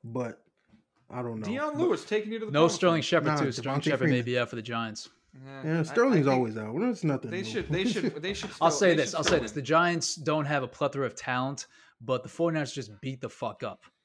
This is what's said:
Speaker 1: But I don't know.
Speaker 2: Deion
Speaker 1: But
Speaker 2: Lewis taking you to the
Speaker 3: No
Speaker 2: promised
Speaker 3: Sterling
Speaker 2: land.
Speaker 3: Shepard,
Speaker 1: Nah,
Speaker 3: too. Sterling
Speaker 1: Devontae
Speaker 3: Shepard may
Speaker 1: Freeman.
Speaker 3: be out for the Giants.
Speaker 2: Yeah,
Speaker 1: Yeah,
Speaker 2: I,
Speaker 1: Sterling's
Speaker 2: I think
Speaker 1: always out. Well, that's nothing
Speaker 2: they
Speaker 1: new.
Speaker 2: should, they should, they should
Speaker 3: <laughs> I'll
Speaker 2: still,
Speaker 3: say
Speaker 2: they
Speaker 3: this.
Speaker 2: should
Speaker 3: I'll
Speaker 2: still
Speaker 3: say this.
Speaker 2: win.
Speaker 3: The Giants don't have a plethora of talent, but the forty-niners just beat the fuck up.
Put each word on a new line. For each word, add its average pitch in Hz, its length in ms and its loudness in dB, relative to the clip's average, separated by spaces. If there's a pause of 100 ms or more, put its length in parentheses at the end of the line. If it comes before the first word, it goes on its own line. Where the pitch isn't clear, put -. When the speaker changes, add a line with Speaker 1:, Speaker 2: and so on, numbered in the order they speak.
Speaker 1:
But 117 380 -8 (720)
I - 100 -8
don't 233 200 -6
know. - 60 -6
Speaker 2:
Deion 294 260 -4
Speaker 1:
But 285 40 -6
Speaker 2:
Lewis 330 280 2
taking 208 260 -2
you 226 80 -4
to 220 80 -6
the - 40 -8
Speaker 3:
No 143 100 4
Speaker 2:
promised 170 160 6
Speaker 3:
Sterling 175 180 4
Speaker 2:
land. 156 100 0
Speaker 3:
Shepard, 151 220 2
Speaker 1:
Nah, 151 140 2
Speaker 3:
too. 139 100 0
Sterling 131 280 -2
Speaker 1:
Devontae - 40 -6
Speaker 3:
Shepard 139 160 2 (100)
may 131 60 6
Speaker 1:
Freeman. 123 100 2
Speaker 3:
be 123 140 0
out 120 100 -2
for 123 60 -10
the 113 80 -6
Giants. 117 460 -6 (360)
Speaker 2:
Yeah, 135 180 -16
Speaker 1:
Yeah, 160 180 0
Speaker 2:
I, - 20 2
Speaker 1:
Sterling's 175 440 4
Speaker 2:
I 139 40 6
think 127 80 6
Speaker 1:
always 113 180 0
out. 107 160 -6
Well, 196 140 0
that's 226 160 -2
nothing 151 260 0
Speaker 2:
they 180 140 -4
Speaker 1:
new. - 20 -6
Speaker 2:
should, 220 240 -4
they 175 160 0
should, 208 340 0
they 185 140 -6
should 196 220 -8
Speaker 3:
<laughs> - 60 -4
I'll 165 100 6
Speaker 2:
still, 147 80 -2
Speaker 3:
say 190 100 6
Speaker 2:
they 165 140 6
Speaker 3:
this. 117 80 -2
Speaker 2:
should 170 60 -4
Speaker 3:
I'll - 60 -2
Speaker 2:
still 170 140 4
Speaker 3:
say 139 60 2
this. 107 80 -8
Speaker 2:
win. - 40 -10
Speaker 3:
The 135 120 -6
Giants 165 480 2
don't 151 300 0
have 143 180 0
a 123 40 -6
plethora 139 380 -2
of 117 80 -4
talent, 131 540 -4 (340)
but 123 220 -2
the 120 60 -14
forty-niners 160 440 -2
just 107 260 -12
beat 131 220 -8
the 117 80 -8
fuck - 320 -8
up. 104 220 -10 (200)